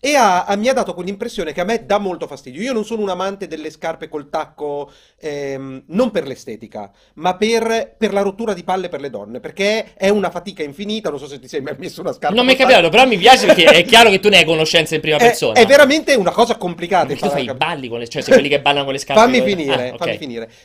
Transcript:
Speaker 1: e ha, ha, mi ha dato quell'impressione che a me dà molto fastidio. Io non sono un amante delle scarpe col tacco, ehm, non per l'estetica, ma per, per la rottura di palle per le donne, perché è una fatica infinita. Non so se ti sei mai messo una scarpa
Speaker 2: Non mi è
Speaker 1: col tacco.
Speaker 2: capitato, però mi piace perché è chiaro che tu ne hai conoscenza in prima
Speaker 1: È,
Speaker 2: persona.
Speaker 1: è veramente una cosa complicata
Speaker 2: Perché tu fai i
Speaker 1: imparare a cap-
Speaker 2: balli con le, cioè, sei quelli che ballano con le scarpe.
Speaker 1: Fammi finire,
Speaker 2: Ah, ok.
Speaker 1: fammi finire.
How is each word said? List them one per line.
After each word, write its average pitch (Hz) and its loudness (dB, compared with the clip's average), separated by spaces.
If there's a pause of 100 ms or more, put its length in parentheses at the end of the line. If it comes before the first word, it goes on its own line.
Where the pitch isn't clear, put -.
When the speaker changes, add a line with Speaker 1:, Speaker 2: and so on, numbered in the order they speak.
Speaker 1:
e 285 0
ha, 190 4
ha, 202 -4
mi 214 -2
ha 262 2
dato 226 -2
quell'impressione 180 -8
che 180 -6
a 175 -2
me 220 -4
dà 196 2
molto 180 -6
fastidio. 135 -14
Io 262 -4
non 220 -2
sono 220 -8
un 202 -2
amante 190 -6
delle 156 -10
scarpe 160 -10
col 143 -10
tacco, 147 -8 (300)
ehm, 139 -10
non 214 0
per 165 -6
l'estetica, 110 -16 (240)
ma 180 -4
per, 226 -2
per 202 -2
la 202 0
rottura 202 -4
di 175 -14
palle 185 -4
per 143 -10
le 143 -10
donne, 110 -12
perché 208 -4
è 190 -2
una 202 0
fatica 175 -10
infinita. 202 -8
Non 143 -8
so 147 -16
se 139 -16
ti 113 -20
sei 147 -8
mai 139 -8
messo 165 -12
una 160 -6
scarpa 190 -2
Speaker 2:
Non 247 2
mi 262 6
è - -4
Speaker 1:
col 262 2
tacco. 226 6
Speaker 2:
capitato, 170 4
però 262 6
mi 226 0
piace 214 6
perché 185 6
è 170 6
chiaro 226 6
che 190 2
tu 196 2
ne 190 6
hai 170 6
conoscenza 160 0
in 151 -2
prima 151 -2
Speaker 1:
È, - 2
Speaker 2:
persona. 226 2
Speaker 1:
è 226 8
veramente 285 4
una 185 0
cosa 226 2
complicata 170 -2
Speaker 2:
Perché 135 -8
tu 196 0
fai 143 -2
i - -4
Speaker 1:
imparare 123 -8
a - -4
cap- 170 -6
Speaker 2:
balli 131 -10
con 117 -8
le, 117 -10
cioè, 151 -8
sei - 0
quelli 147 4
che 139 0
ballano 143 0
con 135 -4
le 135 -6
scarpe. 139 2
Speaker 1:
Fammi 254 4
finire, 143 -2
Speaker 2:
Ah, 123 -12
ok. - -16
Speaker 1:
fammi 123 -6
finire. 117 -12 (140)